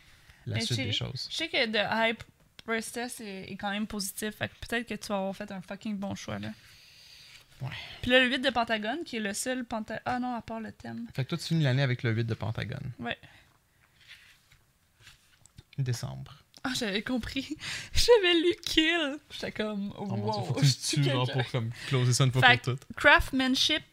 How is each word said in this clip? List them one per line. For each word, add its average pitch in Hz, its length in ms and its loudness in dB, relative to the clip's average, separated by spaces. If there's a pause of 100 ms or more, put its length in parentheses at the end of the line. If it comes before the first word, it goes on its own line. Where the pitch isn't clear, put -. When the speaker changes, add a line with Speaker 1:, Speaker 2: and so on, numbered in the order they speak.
(460)
Speaker 1:
la 107 100 -2
Speaker 2:
Mais 220 40 -2
Speaker 1:
suite 226 100 -2
Speaker 2:
tu 123 40 -2
sais, - 120 -2
Speaker 1:
des - 60 -2
choses. - 380 -4
Speaker 2:
je - 60 -8
sais 330 120 -2
que 277 180 0
The 214 240 0
High 226 260 2 (500)
Priestess 233 540 -6
est, 190 320 -10
est 196 40 -10
quand 202 140 -4
même 208 160 -2
positif, 208 480 -6
fait - 140 -6
que - 60 -20 (120)
peut-être 233 220 -4
que 220 60 -6
tu - 140 -10
vas 202 100 -2
avoir 190 180 -4
fait 208 160 -12
un 185 100 -10
fucking 202 340 -8
bon 196 200 -6
choix, - 240 -8
là. 214 100 -8 (1120)
Speaker 1:
Ouais. - 80 -6 (320)
Speaker 2:
Puis - 80 0
là, 254 120 8
le 247 80 6
huit 262 100 0
de 262 100 2
Pentagone, 233 540 0
qui 247 120 -8
est 220 40 -2
le 202 120 -2
seul 254 320 -4
penta-, 220 400 -8
ah 247 140 -2
non, 247 160 -4
à 226 80 -6
part 226 180 -10
le 208 120 -10
thème. 165 420 -12
Speaker 1:
Fait 135 100 -2
que - 60 -10
toi, 170 80 -4
tu - 60 -10
finis 165 180 2
l'année 135 200 4
avec 123 200 0
le 120 80 2
huit 113 140 0
de 113 100 -2
Pentagone. 110 640 -6
Speaker 2:
Ouais. 233 180 -6 (2500)
Speaker 1:
Décembre. 90 600 -6 (240)
Speaker 2:
Ah, 254 120 -4
j'avais 214 280 -2
compris. 262 540 -4 (180)
<laughs> - 180 -12
J'avais 392 420 8
lu 349 200 4 (100)
Kill. 311 540 2 (120)
J'étais - 220 -8
comme, 208 460 -4
Speaker 1:
Oh 208 80 -6
mon 196 100 -4
Dieu, 208 80 -2
Speaker 2:
wow, 214 200 0
Speaker 1:
faut - 100 -2
que 277 60 -2
tu 147 60 6
me 135 40 8
Speaker 2:
je 120 80 2
suis - 240 -4
Speaker 1:
tues, 135 80 4
genre, 127 160 2
Speaker 2:
quelqu'un. 127 160 0
Speaker 1:
pour, - 100 -6
comme, 117 180 -2 (180)
closer 127 260 4
ça 135 100 4
une 123 80 4
fois 127 100 2
Speaker 2:
Fait - 200 8
Speaker 1:
pour 123 120 -2
Speaker 2:
que 139 100 -6
Speaker 1:
toutes. - 120 -14
Speaker 2:
craftsmanship 285 840 4 (100)